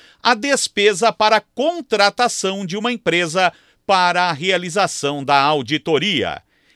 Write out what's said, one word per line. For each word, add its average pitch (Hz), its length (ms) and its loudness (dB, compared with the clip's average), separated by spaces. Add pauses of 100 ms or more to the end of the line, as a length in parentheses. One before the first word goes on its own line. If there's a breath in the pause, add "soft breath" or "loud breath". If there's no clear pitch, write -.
(220 soft breath)
a 233 100 2
despesa 214 800 0
para 214 260 2
a - 20 2
contratação 220 1200 -2
de 180 120 -8
uma 226 160 -4
empresa 175 600 0 (320 soft breath)
para 180 460 2
a - 20 -4
realização 170 920 -2
da 139 160 4
auditoria 143 1000 0 (360)